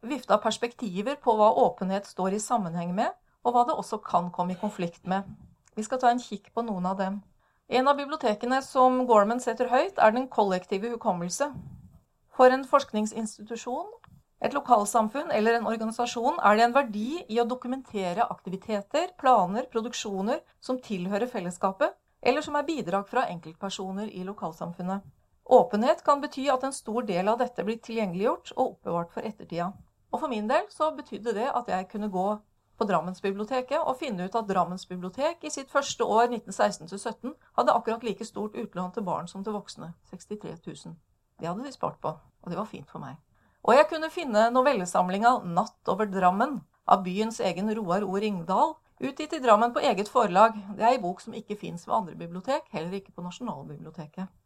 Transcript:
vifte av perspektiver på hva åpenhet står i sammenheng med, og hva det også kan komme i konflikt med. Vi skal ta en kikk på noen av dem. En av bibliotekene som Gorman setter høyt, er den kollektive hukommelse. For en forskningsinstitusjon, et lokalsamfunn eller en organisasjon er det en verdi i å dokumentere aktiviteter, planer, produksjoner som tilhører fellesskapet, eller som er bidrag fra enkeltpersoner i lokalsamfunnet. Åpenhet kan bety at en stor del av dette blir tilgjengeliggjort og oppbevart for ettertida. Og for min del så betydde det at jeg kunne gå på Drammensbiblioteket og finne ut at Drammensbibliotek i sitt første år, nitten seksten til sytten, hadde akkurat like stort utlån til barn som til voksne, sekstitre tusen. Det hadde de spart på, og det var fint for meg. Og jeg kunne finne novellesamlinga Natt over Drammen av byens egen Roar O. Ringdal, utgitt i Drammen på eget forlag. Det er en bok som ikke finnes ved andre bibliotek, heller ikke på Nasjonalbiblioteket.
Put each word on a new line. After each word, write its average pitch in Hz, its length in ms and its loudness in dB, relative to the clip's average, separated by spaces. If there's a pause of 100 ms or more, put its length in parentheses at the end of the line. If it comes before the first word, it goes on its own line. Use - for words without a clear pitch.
vifte 254 240 -4
av 208 140 4
perspektiver 226 720 -4
på 233 160 2
hva 214 140 8 (100)
åpenhet 196 480 0
står 190 300 -2
i - 20 -2
sammenheng 175 560 -4
med, 262 160 0 (320)
og 240 80 0
hva 240 160 4
det 320 80 -2
også 214 240 -6
kan 175 320 0
komme 180 240 -2
i - 60 -14
konflikt 185 420 -6
med. 190 240 -2 (480)
Vi 214 80 -6
skal 254 160 -4
ta 247 140 6
en 247 100 -2
kikk - 320 -12
på 233 80 -4
noen 190 240 -4
av 190 140 -2
dem. 190 160 -2 (500)
En 254 200 4
av 285 120 6
bibliotekene 269 640 0
som 254 460 4
Gorman 226 340 6
setter 240 240 0
høyt, 277 320 2
er 220 160 8
den 254 160 -2
kollektive 202 600 0
hukommelse. 208 560 -2 (840)
For 254 220 8
en 269 140 0
forskningsinstitusjon, 226 1200 -4 (540)
et 233 120 -2
lokalsamfunn 247 760 2
eller 226 260 2
en 220 100 -2
organisasjon 226 720 -2
er 208 160 6
det 226 120 6
en 240 100 4
verdi 226 320 -2 (180)
i 226 140 0
å 240 60 2
dokumentere 233 840 -4
aktiviteter, 214 880 -6
planer, 226 520 4
produksjoner 214 680 -4 (240)
som 254 160 -4
tilhører 202 520 -2
fellesskapet, 190 600 -2 (320)
eller 294 220 2
som 294 100 -6
er 285 120 0
bidrag 196 440 -2
fra 254 160 0
enkeltpersoner 190 800 -8
i 185 160 -10
lokalsamfunnet. 180 800 -8 (400)
Åpenhet 208 600 6
kan 285 180 4
bety 277 280 -6
at 262 140 2
en 269 100 -4
stor 233 300 -4
del 190 240 0
av 233 140 2
dette 208 260 -4
blir 226 160 -4
tilgjengeliggjort 220 720 -4
og - 80 2 (140)
oppbevart 170 340 -4
for - 160 -10
ettertida. 175 460 -8 (400)
Og 247 80 -4
for 302 100 -4
min 214 160 -4
del 320 240 0
så 311 240 -2
betydde 226 400 -8
det 226 160 -2
at 240 160 -4
jeg 185 240 -4
kunne 208 200 -6
gå 185 160 -2 (520)
på 226 80 0
Drammensbiblioteket 202 960 -2
og 262 160 -2
finne 196 280 -4
ut 196 120 -6
at 220 80 -6
Drammensbibliotek 185 960 -4
i 302 80 -8
sitt 269 200 -10
første 277 360 0
år, 226 240 4
nitten 220 240 -8
seksten 202 340 -2
til 196 120 -10
sytten, 247 340 -8 (220)
hadde - 180 4
akkurat 226 320 -2
like 214 180 -6
stort 214 300 -8
utlån 185 400 -8
til 214 100 -4
barn 165 220 -4
som 190 160 -12
til 208 140 -6
voksne, - 340 -12 (180)
sekstitre 190 540 -12
tusen. 165 320 -16 (440)
Det 165 100 -6
hadde 208 160 -6
de 269 100 -14
spart - 260 -6
på, 156 140 -6
og - 340 -20
det 165 80 -6
var 214 120 -6
fint - 200 -16
for - 140 -14
meg. 135 160 -16 (480)
Og 226 80 8
jeg 302 160 8
kunne 320 200 -4
finne 233 400 2
novellesamlinga 214 920 2
Natt 175 480 -2
over 202 160 0
Drammen 190 540 2 (260)
av 196 160 6
byens 208 400 -4
egen 190 320 -2
Roar 202 320 -2
O. 185 120 -4
Ringdal, 208 580 0 (260)
utgitt 302 320 -6
i 302 80 -6
Drammen 233 320 6
på - 80 0
eget 208 280 0
forlag. 214 440 6 (220)
Det 220 100 4
er 254 80 6
en 226 80 -4
bok 180 200 -4
som 208 120 -14
ikke 208 240 -10
finnes 170 280 -10
ved - 120 -2
andre 165 160 -8
bibliotek, 180 560 -6
heller 170 280 -6
ikke 196 120 -20
på 175 160 -14
Nasjonalbiblioteket. 160 1040 -12 (140)